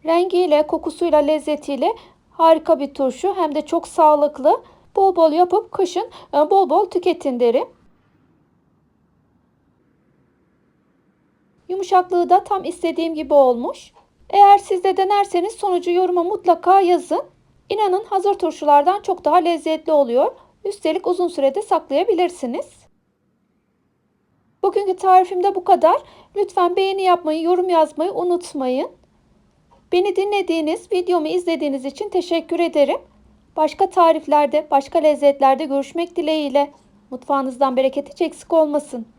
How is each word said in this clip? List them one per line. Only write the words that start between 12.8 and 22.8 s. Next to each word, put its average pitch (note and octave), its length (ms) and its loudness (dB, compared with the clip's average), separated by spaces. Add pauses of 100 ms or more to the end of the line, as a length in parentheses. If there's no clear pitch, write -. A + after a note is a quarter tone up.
gibi D4+ 180 -4
olmuş. B3+ 580 0 (380)
Eğer G4+ 280 8
siz F#4+ 260 -4
de F#4+ 140 0
denerseniz G4 560 -2
sonucu F4+ 380 -4
yoruma F4+ 320 0
mutlaka F#4 580 2
yazın. F4 420 -2 (460)
İnanın G4+ 340 -2
hazır G4 300 -2
turşulardan D#4+ 680 2
çok F#4 240 -6
daha D4+ 100 2
lezzetli D#4+ 560 -2
oluyor. C#4+ 440 0 (300)
Üstelik F4+ 420 -6
uzun F4+ 200 -2
sürede C#4+ 340 -2
saklayabilirsiniz. E4+ 1080 -4 (1900)